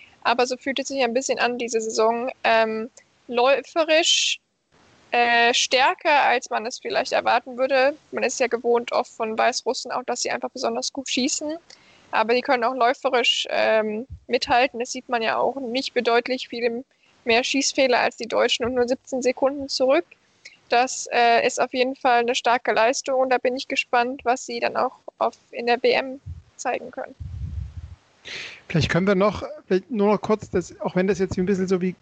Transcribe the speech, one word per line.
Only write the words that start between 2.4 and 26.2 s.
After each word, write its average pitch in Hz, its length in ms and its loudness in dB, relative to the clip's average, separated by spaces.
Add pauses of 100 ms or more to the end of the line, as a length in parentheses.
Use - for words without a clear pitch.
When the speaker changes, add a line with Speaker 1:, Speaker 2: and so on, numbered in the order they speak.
Speaker 1:
Ähm, 226 460 2 (360)
läuferisch, 302 1120 2 (720)
äh, 240 420 4
stärker, 285 720 2
als - 260 2
man 240 160 -4
es 254 140 -10
vielleicht - 340 -4
erwarten 240 460 0
würde. 262 380 2 (160)
Man 233 100 -6
ist 240 180 -2
ja 254 60 0
gewohnt 240 460 0
oft - 180 -2
von 220 260 -6
Weißrussen 233 540 -2
auch, 247 140 -6
dass 240 180 -6
sie - 80 -4
einfach 254 200 -6
besonders 254 420 -6
gut 269 160 -10
schießen. 302 480 -2 (560)
Aber 220 220 2
die 247 80 2
können 247 200 0
auch 254 140 0
läuferisch, 247 720 2
ähm, 214 560 0 (220)
mithalten. 254 500 2
Das 240 140 -6
sieht - 160 -12
man 240 140 -2
ja 214 160 0
auch 254 220 -2
nicht 254 320 -4
bedeutlich 240 560 0
viele 233 360 -4 (400)
mehr 240 200 2
Schießfehler 269 560 2
als - 160 0
die 233 100 -10
Deutschen 226 400 0
und 254 80 -4
nur 247 140 0
siebzehn 254 340 -4
Sekunden 269 460 0
zurück. 277 360 2 (640)
Das, 247 440 0
äh, 233 340 4
ist - 140 -2
auf - 120 -2
jeden 254 220 0
Fall 240 260 2
eine 240 140 0
starke 240 380 0
Leistung 254 480 2
und 262 100 2
da 247 80 2
bin 247 160 0
ich 269 140 -8
gespannt, 254 560 -2
was 247 200 0
sie 233 140 -8
dann 240 180 -2
auch 240 200 -2 (220)
auf, 226 180 -2 (160)
in 240 140 -8
der 240 180 2
W 240 80 4
M 262 280 -2 (360)